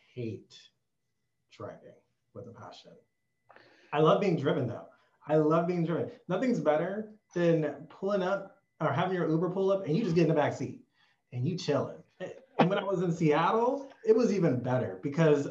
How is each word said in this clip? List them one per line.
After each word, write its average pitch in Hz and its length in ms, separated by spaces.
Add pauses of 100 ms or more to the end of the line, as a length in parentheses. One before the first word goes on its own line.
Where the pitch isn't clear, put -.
(140)
hate - 440 (920)
driving - 400 (420)
with 101 140
a 107 40
passion. 98 420 (960)
I 147 80
love 185 220
being 180 160
driven 139 300
though. - 180 (420)
I 151 80
love 160 320
being 175 180
driven. 160 260 (180)
Nothing's 208 320
better 156 500 (240)
than 160 540
pulling 196 340
up 190 340 (220)
or 147 140
having 180 220
your 165 140
Uber 165 200
pull 190 200
up 196 160
and 147 120
you 226 60
just 165 120
get 170 80
in 151 60
the - 40
back 135 200
seat - 280 (520)
and 123 120
you 170 120
chilling. - 440 (560)
And 180 120
when 202 100
I 196 40
was 190 180
in 180 100
Seattle, 185 800 (160)
it 220 80
was 226 160
even 143 300
better 127 420
because 147 480